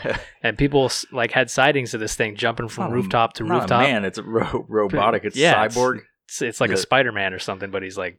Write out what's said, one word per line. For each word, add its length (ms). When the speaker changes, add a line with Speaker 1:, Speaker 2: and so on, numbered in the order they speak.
Speaker 1:
<laughs> 220
Speaker 2:
And 160
people 280
s-, 260
like, 200
had 200
sightings 420
of 60
this 160
thing 200
jumping 320
from 180
Speaker 1:
Not 80
a, 20
Speaker 2:
rooftop 380
to 100
Speaker 1:
not 80
a 80
Speaker 2:
rooftop. 240
Speaker 1:
man, 220
it's 120
a 60
ro-, 440
robotic. 560
It's 140
Speaker 2:
Yeah, 280
it's, 120
Speaker 1:
cyborg. 220
Speaker 2:
it's, 160
it's 180
like 120
a 20
Speaker 1:
The 60
Speaker 2:
Spider-Man 560
or 20
something, 320
but 140
he's, 120
like, 240